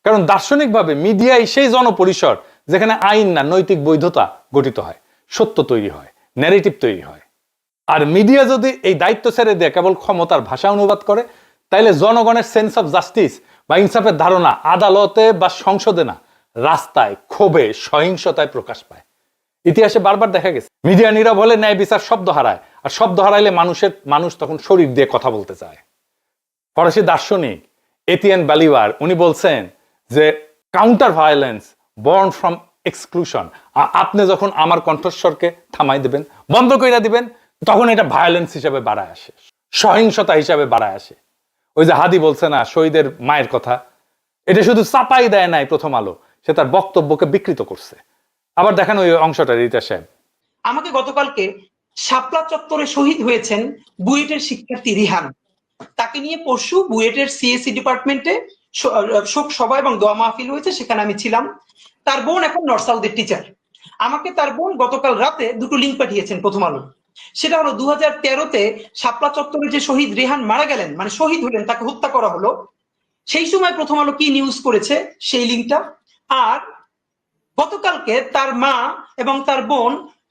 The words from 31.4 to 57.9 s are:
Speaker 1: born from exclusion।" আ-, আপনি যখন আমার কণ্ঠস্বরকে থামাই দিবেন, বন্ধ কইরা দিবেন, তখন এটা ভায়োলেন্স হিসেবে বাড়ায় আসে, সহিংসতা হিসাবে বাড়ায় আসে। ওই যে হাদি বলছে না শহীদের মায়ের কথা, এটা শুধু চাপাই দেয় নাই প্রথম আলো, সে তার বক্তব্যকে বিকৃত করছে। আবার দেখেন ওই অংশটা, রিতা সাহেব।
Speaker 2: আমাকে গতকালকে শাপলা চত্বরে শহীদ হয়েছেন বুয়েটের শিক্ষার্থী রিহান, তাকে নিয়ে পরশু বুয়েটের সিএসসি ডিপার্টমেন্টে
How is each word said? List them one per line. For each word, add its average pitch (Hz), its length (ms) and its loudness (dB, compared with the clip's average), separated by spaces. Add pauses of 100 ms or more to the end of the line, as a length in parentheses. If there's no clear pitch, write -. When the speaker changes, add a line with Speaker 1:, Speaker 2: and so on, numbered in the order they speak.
Speaker 1:
born 190 240 4
from 180 260 -4 (320)
exclusion।" 165 580 -6 (300)
আ-, 143 200 2
আপনি 190 340 2
যখন 190 280 0
আমার 165 260 0
কণ্ঠস্বরকে 170 720 -2 (220)
থামাই 139 260 0
দিবেন, 135 240 -4 (280)
বন্ধ 247 220 4
কইরা 247 260 4
দিবেন, 226 300 -2 (360)
তখন 226 240 4
এটা 220 140 4
ভায়োলেন্স 170 500 0
হিসেবে 139 260 -4
বাড়ায় 104 320 -6
আসে, - 200 -20 (400)
সহিংসতা 202 600 2
হিসাবে 151 320 2
বাড়ায় 110 300 0
আসে। - 200 -18 (600)
ওই 160 100 4
যে 160 80 4
হাদি 175 260 4
বলছে 156 300 0
না 131 160 0
শহীদের 156 540 0
মায়ের 135 280 0
কথা, 127 380 -4 (600)
এটা 196 180 4
শুধু 220 200 4
চাপাই 254 460 2
দেয় 190 180 2
নাই 156 180 0
প্রথম 151 280 -4
আলো, 101 260 -4 (260)
সে 156 80 0
তার 147 140 2
বক্তব্যকে 156 580 0
বিকৃত 139 360 -4
করছে। - 340 -14 (600)
আবার 185 200 2
দেখেন 202 220 0
ওই 180 140 2
অংশটা, 156 440 2
রিতা 117 260 0
সাহেব। 90 220 -8 (600)
Speaker 2:
আমাকে 269 260 -6
গতকালকে 262 640 -4 (420)
শাপলা 269 540 -4
চত্বরে 302 360 -6
শহীদ 285 360 -2
হয়েছেন 226 520 -4 (280)
বুয়েটের 285 380 -2
শিক্ষার্থী - 560 -8
রিহান, 170 380 -2 (640)
তাকে 233 240 -8
নিয়ে 311 180 -10
পরশু 330 460 -2
বুয়েটের 233 440 -2
সিএসসি 247 440 -4
ডিপার্টমেন্টে 277 760 -4 (260)